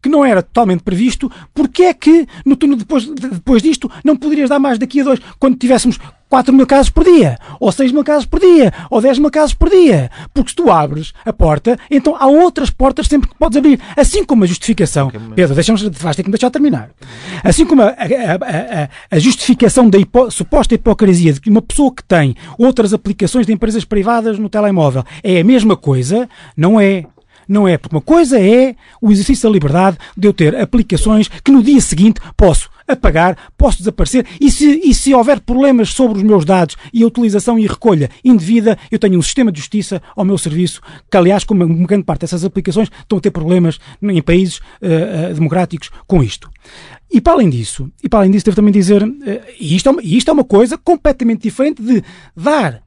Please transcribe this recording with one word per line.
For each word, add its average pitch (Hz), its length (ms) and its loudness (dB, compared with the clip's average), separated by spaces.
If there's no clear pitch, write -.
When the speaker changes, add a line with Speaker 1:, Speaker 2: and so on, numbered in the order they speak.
Speaker 1:
que 262 60 -4
não 294 160 2
era 202 160 2
totalmente 185 400 -2
previsto, 214 500 -4
porque 311 300 -2
é 359 100 2
que 320 340 2
no, 269 140 0
no, 277 80 2
depois, 233 280 -4
de-, 262 260 -12
depois 220 320 0
disto 285 280 -2
não 294 120 2
poderias 294 340 -2
dar 285 80 0
mais 269 220 -2
daqui 262 220 -4
a - 20 -2
dois, 269 160 0
quando 262 180 0
tivéssemos 247 420 0
quatro 254 240 0
mil 262 140 6
casos 277 240 2
por - 140 0
dia, 254 340 4
ou 196 120 0
seis 262 200 -2
mil 285 120 -2
casos 302 220 -2
por 320 140 -4
dia, 339 340 4
ou 226 100 0
dez 247 200 2
mil 294 100 2
casos 302 240 0
por 349 160 0
dia? 254 400 4
Porque 277 160 -4
se - 60 -14
tu 320 160 2
abres 151 420 -2
a 220 80 -6
porta, 233 460 0
então 294 260 0
há 269 80 -2
outras 302 460 2
portas 269 340 -2
sempre 285 240 0
que - 60 -12
podes 220 200 -2
abrir. 285 240 4
Assim 359 300 0
como 233 180 2
a 180 40 2
justificação, 160 640 -2
Speaker 2:
Ok, 117 140 -12
mas 113 120 -14
Speaker 1:
Pedro, 170 180 2
deixa-me, 190 240 0
vais 151 240 -6
ter 185 80 -6
que 196 60 -6
me 196 40 -2
deixar 247 160 -2
terminar. 277 400 -2
Assim 269 200 2
como 277 200 4
a, 262 60 2
a, - 0 -
a, 226 960 -6
a, - 40 -14
a 170 80 0
justificação 240 680 2
da 196 120 4
hipo-, 240 320 0
suposta 247 420 -2
hipocrisia 185 600 2
de 139 80 -6
que 220 100 -4
uma 226 100 4
pessoa 262 320 -2
que - 100 -20
tem 151 320 0
outras 233 340 2
aplicações 208 540 -2
de 214 80 -2
empresas 214 320 -4
privadas 220 540 -2
no 214 100 -6
telemóvel 170 540 -2
é 180 200 0
a - 20 0
mesma 220 340 2
coisa, 143 500 -2
não 190 240 2
é. 196 240 0
Não 202 160 2
é, 170 100 2
porque - 180 -10
uma 151 60 -2
coisa 285 380 2
é 240 360 2
o 214 100 2
exercício 214 380 0
da 214 40 2
liberdade 175 440 0
de 190 100 -4
eu 202 80 4
ter 160 220 0
aplicações 214 720 0
que - 240 -2
no 269 100 6
dia 254 200 4
seguinte 196 400 0
posso 175 320 2
apagar, 180 500 0
posso - 220 2
desaparecer, 214 460 -2
e 277 100 4
se, 294 340 2
e 277 100 4
se 277 200 0
houver 254 280 2
problemas 254 480 0
sobre 220 280 -2
os 190 60 -2
meus 208 220 2
dados 180 300 0
e 226 100 2
a 233 40 4
utilização 226 520 -2
e 214 80 0
recolha 165 420 0
indevida, 220 540 2
eu 220 100 -4
tenho 190 200 0
um - 20 0
sistema 233 300 -2
de 151 80 -10
justiça 196 420 -8
ao 208 100 -4
meu 190 120 0
serviço, 165 440 -6
que - 80 -2
aliás, 185 260 2
como 190 220 -2
uma 165 220 0
grande 202 160 -2
parte 156 180 -6
dessas 170 240 -8
aplicações 196 440 -4
estão - 180 -6
a 156 40 -4
ter - 100 -2
problemas 170 480 -2
em 196 200 -2
países, 175 380 0
eh, 175 480 -4
eh, 180 40 -8
democráticos 160 560 -4
com 180 160 2
isto. - 260 -10
E 247 80 4
para 339 120 2
além 226 160 2
disso, 123 400 -8
e 277 60 -8
para 220 100 2
além 190 120 2
disso 202 140 0
devo 196 100 0
também 208 180 2
dizer, 202 280 2
eh, 220 160 -10
e 170 160 -4
isto 190 120 -2
é 269 40 2
uma, 311 100 -2
e 185 160 -2
isto 254 120 -2
é 320 40 0
uma 269 120 0
coisa 240 320 0
completamente 262 680 -2
diferente 262 380 -4
de 220 220 -2
dar 180 520 -4